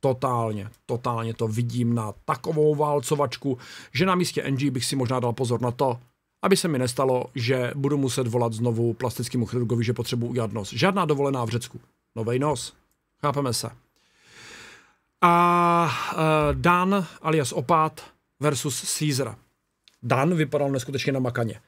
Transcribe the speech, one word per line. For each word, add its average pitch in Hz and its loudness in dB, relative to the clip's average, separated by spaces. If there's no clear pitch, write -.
Totálně, 117 -2
totálně 117 -4
to 113 -2
vidím 120 0
na 107 -4
takovou 151 0
válcovačku, 143 0
že 165 2
na 185 4
místě 175 0
N 135 -2
G 139 2
bych 127 -4
si - -2
možná 127 0
dal 120 0
pozor 117 0
na 123 0
to, 123 0
aby - 6
se - 0
mi 143 2
nestalo, 127 2
že 127 0
budu 139 0
muset 131 0
volat 117 0
znovu 117 0
plastickému 120 -4
chirurgovi, 120 0
že 123 0
potřebuji 117 -2
udělat 120 -4
nos. 104 -8
Žádná 185 2
dovolená 139 0
v 113 -4
Řecku. 120 -6
Novej 113 -2
nos. 139 -2
Chápeme 139 0
se. 113 -4
A, 170 4
eh, - -6
Dan 175 2
alias 156 0
Opat 156 0
versus 143 -2
Caesar. 131 -2
Dan 131 2
vypadal 143 0
neskutečně 135 -2
namakaně. 123 -2